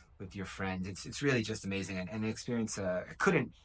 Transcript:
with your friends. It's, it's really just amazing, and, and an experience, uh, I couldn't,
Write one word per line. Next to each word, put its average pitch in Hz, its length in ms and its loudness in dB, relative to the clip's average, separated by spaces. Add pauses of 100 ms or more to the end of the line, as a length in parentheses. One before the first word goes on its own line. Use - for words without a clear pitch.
(200)
with 98 160 -10
your 95 100 -2
friends. 92 420 -2
It's, 87 180 -6
it's - 160 -6
really 139 220 6
just 110 220 -2
amazing, 98 320 -2
and, 92 120 -2
and 110 140 -2
an 110 60 2
experience, 113 480 -2
uh, 90 320 0
I - 60 -12
couldn't, 160 360 4 (140)